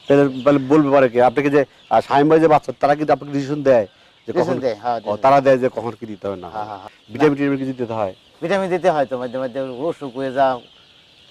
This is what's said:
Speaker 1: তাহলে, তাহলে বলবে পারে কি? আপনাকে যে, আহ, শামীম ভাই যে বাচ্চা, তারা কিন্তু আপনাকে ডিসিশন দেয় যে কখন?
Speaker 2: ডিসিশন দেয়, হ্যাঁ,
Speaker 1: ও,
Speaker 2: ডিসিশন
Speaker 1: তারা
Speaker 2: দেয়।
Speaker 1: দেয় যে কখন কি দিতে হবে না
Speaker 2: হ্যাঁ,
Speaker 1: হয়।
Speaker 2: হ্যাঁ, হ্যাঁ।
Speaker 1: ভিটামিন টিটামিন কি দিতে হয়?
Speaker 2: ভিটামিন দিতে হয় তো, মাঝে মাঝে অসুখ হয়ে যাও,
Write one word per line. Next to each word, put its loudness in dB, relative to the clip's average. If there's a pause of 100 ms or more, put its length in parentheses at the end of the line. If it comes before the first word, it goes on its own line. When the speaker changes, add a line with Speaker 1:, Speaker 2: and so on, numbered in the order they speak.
Speaker 1:
তাহলে, 2
তাহলে 2
বলবে 2
পারে 6
কি? 0
আপনাকে 2
যে, 2 (260)
আহ, 4
শামীম 2
ভাই 6
যে 4
বাচ্চা, 2
তারা 2
কিন্তু -2
আপনাকে -4
ডিসিশন -4
দেয় 4 (400)
যে -8
কখন? 0
Speaker 2:
ডিসিশন -2
দেয়, -4
হ্যাঁ, -6
Speaker 1:
ও, -8
Speaker 2:
ডিসিশন -4
Speaker 1:
তারা 4
Speaker 2:
দেয়। 4
Speaker 1:
দেয় 0
যে -10
কখন -6
কি -14
দিতে -12
হবে -6
না -16
Speaker 2:
হ্যাঁ, -12
Speaker 1:
হয়। -10
Speaker 2:
হ্যাঁ, -14
হ্যাঁ। -20
Speaker 1:
ভিটামিন 2
টিটামিন -2
কি -8
দিতে -8
হয়? -4 (280)
Speaker 2:
ভিটামিন -4
দিতে 0
হয় 0
তো, -6
মাঝে -8
মাঝে -8
অসুখ -8
হয়ে -6
যাও, 0 (720)